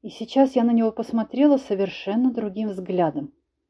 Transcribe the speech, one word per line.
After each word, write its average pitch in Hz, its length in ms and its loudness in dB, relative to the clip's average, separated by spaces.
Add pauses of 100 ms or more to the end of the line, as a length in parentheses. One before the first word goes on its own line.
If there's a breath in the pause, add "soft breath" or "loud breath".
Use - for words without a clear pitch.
и 214 80 -14
сейчас 262 480 0
я 233 80 2
на 233 60 2
него 226 200 2
посмотрела 233 640 2
совершенно 214 760 -2
другим 214 380 -6
взглядом. 175 600 -2 (380)